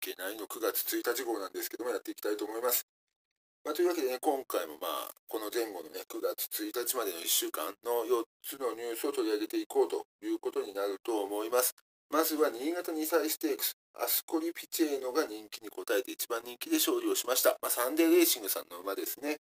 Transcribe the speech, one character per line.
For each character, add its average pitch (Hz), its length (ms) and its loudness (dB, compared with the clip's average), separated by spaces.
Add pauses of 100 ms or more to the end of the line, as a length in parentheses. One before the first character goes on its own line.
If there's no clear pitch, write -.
け 92 140 -6
な 92 140 -6
い 110 60 -6
の、 107 100 -8
九 - 140 -8
月 107 240 0
一 - 160 -2
日 120 240 0
号 113 160 -2
な 95 80 -6
ん - 60 -12
で 113 100 -4
す 113 60 -6
け - 80 -12
ど 117 80 -4
も、 123 60 -2
や 101 60 0
っ - 40 -4
て 107 100 -10
い 101 40 -6
き - 60 -16
た 107 100 -2
い 107 40 0
と 104 80 -4
思 107 140 -4
い 117 40 -4
ま 123 100 4
す。 - 140 0 (760)
ま 147 80 -4
あ、 - 20 0
と - 80 2
い 175 40 6
う 180 40 6
わ 170 60 0
け 160 60 -2
で 127 80 2
ね、 127 100 -2
今 135 260 2
回 90 220 -2
も 76 120 -12
ま 87 80 -4
あ、 76 240 -4 (160)
こ 113 120 -4
の 107 140 -6
前 113 180 0
後 87 120 -8
の 78 60 -14
ね、 92 180 -10
九 113 120 -8
月 92 320 -2
一 107 200 -4
日 120 240 0
ま 117 100 0
で 92 80 -2
の 82 60 -6
一 87 100 -4
週 117 220 2
間 82 220 -4 (100)
の 117 220 2
四 117 200 2 (180)
つ - 140 -10
の 123 160 -2
ニ 113 100 -10
ュ 120 80 -4
ー 113 40 -4
ス 127 120 -2
を 139 40 0
取 117 160 0
り 107 60 2
上 104 60 2
げ 110 80 -2
て 113 100 -2
い 107 100 -2
こ - 160 4
う - 40 2
と - 180 -2 (160)
い 107 60 -6
う 110 120 0
こ 123 120 -2
と 104 100 -2
に 98 120 -4
な 98 120 0
る 98 180 -2
と 110 200 0
思 104 220 -2
い 117 40 -4
ま 123 120 4
す。 - 140 2 (340)
ま 156 140 4
ず 160 120 0
は 151 140 6
新 127 240 -4
潟 175 180 -4
二 156 140 -2
歳 156 240 2
ス - 80 -2
テ 156 120 0
ー 131 80 0
ク - 80 -2
ス、 - 100 0 (240)
ア - 80 0
ス - 160 2
コ - 160 0
リ 233 140 -2
ピ - 140 -12
チ - 160 2
ェ 143 160 0
ー - 20 -8
ノ 127 100 -4
が 147 140 2
人 107 240 -10
気 - 100 -10
に 104 100 -8
応 95 220 -8
え 101 120 2
て - 80 -8
一 - 160 -6
番 117 160 -2
人 120 140 -10
気 - 120 -8
で 311 80 4
勝 127 240 4
利 110 80 0
を 98 60 4
し - 120 0
ま 123 80 4
し - 60 2
た。 - 200 6
ま 127 60 -2
あ、 - 20 0
サ 120 200 2
ン 151 60 -2
デ 165 120 6
ー 165 40 8
レ 175 100 10
ー 165 40 8
シ 131 140 2
ン 107 40 -12
グ 95 60 -4
さ - 120 -2
ん - 100 -12
の 175 80 -12
馬 98 160 -4
で 87 100 -4
す - 140 -8
ね。 147 260 -4